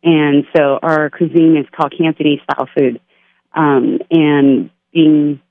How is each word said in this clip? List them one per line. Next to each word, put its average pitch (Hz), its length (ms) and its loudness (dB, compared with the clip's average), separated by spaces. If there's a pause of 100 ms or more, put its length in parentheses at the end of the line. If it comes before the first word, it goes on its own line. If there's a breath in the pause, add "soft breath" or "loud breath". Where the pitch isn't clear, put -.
and 147 420 2 (100)
so 139 280 0
our 151 260 -2
cuisine 160 480 0
is 139 80 -4 (100)
called 151 220 -4
Cantonese 151 460 0
style 131 240 -6 (100)
food. 127 220 -2 (560)
Um, 143 440 0 (120)
and 143 580 0 (240)
being 151 580 0